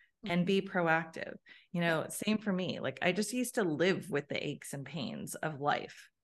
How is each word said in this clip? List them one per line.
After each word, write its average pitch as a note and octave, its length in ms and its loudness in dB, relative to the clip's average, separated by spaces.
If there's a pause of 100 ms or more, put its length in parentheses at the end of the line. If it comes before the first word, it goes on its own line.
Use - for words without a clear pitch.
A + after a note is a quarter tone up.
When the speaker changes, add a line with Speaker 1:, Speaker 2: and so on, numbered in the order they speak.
(260)
Speaker 1:
and F3 200 2
be G3 160 4
Speaker 2:
Mm-hmm. F#3+ 160 -2
Speaker 1:
proactive." E3 580 0 (360)
You E3+ 100 -2
Speaker 2:
Yeah. E3+ 80 4
Speaker 1:
know, D#3+ 200 2
same - 280 0
for G#3 140 -2
me. F3+ 300 0
Like, B2+ 200 -4
I F3+ 120 4
just G3+ 200 0
used B3 220 -2
to A3 80 4
live E3 460 2
with C#3+ 180 -2
the - 180 -4
aches - 280 -6
and C#3 120 -6
pains D3 500 -6
of D#3 260 -4
life, - 480 -2 (140)